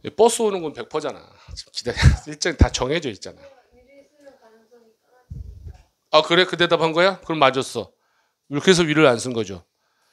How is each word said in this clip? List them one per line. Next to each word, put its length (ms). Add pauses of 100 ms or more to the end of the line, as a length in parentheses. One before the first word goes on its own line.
(160)
버스 260
오는 180
건 120
백 160
퍼센트잖아. 440 (240)
지금 160
기다려. 240 (180)
<laughs> 120
일정이 300
다 140
정해져 400
있잖아. 300 (2750)
아, 120
그래? 220
그 120
대답한 360
거야? 280
그럼 180
맞았어. 540 (560)
이렇게 220
해서 140
will을 220
안 120
쓴 140
거죠. 320 (480)